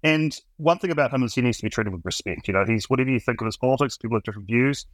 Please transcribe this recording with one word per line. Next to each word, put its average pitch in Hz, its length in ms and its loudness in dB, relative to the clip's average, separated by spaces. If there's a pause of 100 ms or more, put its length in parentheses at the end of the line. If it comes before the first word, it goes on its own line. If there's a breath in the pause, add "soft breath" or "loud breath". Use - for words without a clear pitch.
And 156 300 4 (240)
one 165 220 2
thing 180 120 -2
about 143 220 2
him 127 100 2
is 117 100 -2
he 131 80 0
needs 123 160 2
to - 60 -10
be 107 60 -2
treated 104 220 -2
with 87 140 -8
respect. - 420 -6
You 98 60 -2
know, 98 120 4
he's, 110 240 0
whatever 131 200 2
you 127 100 2
think 113 220 -4
of 110 40 -2
his 110 120 -4
politics, 131 400 0
people 113 180 -4
have 104 80 0
different 104 240 -10
views. 127 460 2